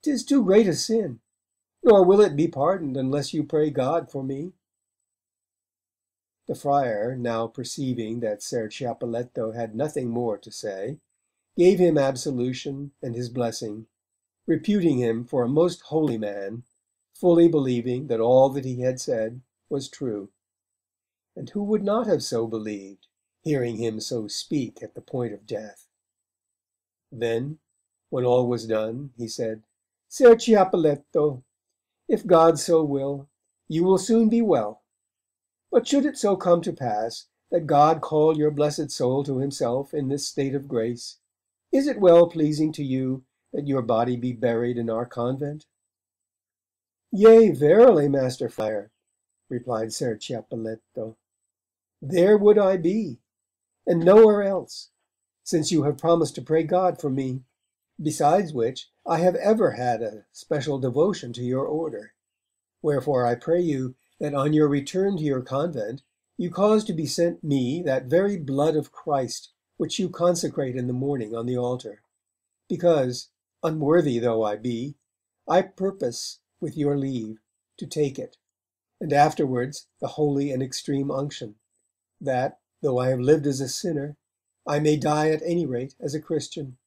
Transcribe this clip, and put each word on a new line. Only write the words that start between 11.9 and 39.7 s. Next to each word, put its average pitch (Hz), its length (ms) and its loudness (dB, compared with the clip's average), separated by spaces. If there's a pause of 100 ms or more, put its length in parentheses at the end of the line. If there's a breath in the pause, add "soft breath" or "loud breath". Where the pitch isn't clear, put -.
absolution 135 920 -4 (100)
and 117 140 -8
his 120 140 -8
blessing, 113 580 -8 (580)
reputing 165 520 0
him 117 260 -2
for 151 200 -2
a 170 60 -2
most 170 340 0
holy 151 340 -2
man, 104 460 -8 (500)
fully 170 340 4
believing 123 600 -2
that 113 120 -2
all 127 300 6
that 131 160 -6
he 123 160 -6
had 127 180 -2
said 120 420 -6 (280)
was 139 180 -6
true. 104 460 -8 (1000)
And - 180 -14
who 202 120 -6
would 208 200 -2
not 214 240 -2
have 170 160 0
so 113 220 -4
believed, 104 640 -10 (320)
hearing 123 380 -4
him 110 240 -4
so 110 260 -6
speak - 560 -8
at - 120 -16
the 127 60 -16
point 123 300 -6
of - 160 -16
death? 107 400 -12 (1200)
Then, 120 500 -4 (500)
when 127 160 -2
all 123 240 2
was 113 180 -6
done, 113 480 -4
he 117 140 -10
said, 113 340 -8 (460)
"Ser 233 260 8
Ciappelletto, 160 1080 2 (680)
if - 160 0
God 165 340 6
so 160 240 2
will, 139 460 -6 (400)
you 165 160 0
will 190 120 4
soon 226 300 4
be 233 140 2
well. 123 400 0 (920)
But 233 160 2
should 277 180 2
it 294 120 -4
so 202 180 0
come 175 260 2
to 165 120 -6
pass 113 540 -6 (220)
that 170 160 -2
God 151 360 4
call 156 360 2
your 151 140 2
blessed 147 400 -4
soul 131 320 -2
to 139 140 -4
himself 139 540 -4